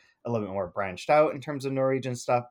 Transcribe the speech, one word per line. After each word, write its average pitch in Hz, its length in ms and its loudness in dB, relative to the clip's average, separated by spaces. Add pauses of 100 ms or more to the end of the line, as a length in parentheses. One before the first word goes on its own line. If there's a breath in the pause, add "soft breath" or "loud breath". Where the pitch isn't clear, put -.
(260 soft breath)
a 120 60 -2
little 110 140 0
bit 95 80 -8
more 95 140 -2
branched 92 420 -6
out 151 240 6
in 139 80 -8
terms 139 240 -8
of 135 80 -2
Norwegian 131 420 0
stuff. 123 360 0